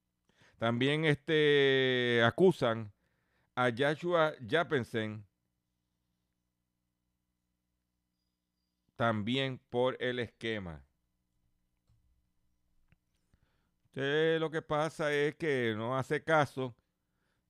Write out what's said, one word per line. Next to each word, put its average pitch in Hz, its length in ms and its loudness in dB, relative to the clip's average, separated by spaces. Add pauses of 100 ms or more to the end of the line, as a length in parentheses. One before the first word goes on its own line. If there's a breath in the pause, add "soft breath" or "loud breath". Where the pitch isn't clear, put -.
(560 soft breath)
También, 131 480 0
este, 135 1200 2
acusan 117 640 2 (640)
a 127 220 2
Joshua 156 560 2 (160)
Jappensen 117 800 -2 (3750)
también 117 720 -2
por 127 340 -4
el 123 180 -4
esquema. 104 600 -8 (3000)
Usted 156 540 -2
lo 160 100 -4
que 156 120 -6
pasa 151 500 -4
es 147 220 0
que 127 420 -2
no 120 220 -4
hace 135 260 -4
caso. 135 500 0 (760)